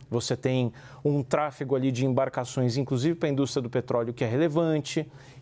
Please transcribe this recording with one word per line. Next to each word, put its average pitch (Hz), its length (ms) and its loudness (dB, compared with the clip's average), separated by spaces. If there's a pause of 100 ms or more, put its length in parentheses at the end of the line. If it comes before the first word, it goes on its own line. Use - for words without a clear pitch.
você 120 280 0
tem 127 360 0 (320)
um 143 180 2
tráfego 143 520 -2
ali 131 160 2
de 123 160 2
embarcações, 127 680 0
inclusive 139 400 0
pra 165 120 0
indústria 139 320 0
do 120 80 -2
petróleo, 120 460 0
que - 80 -4
é 123 40 2
relevante. 151 840 0 (320)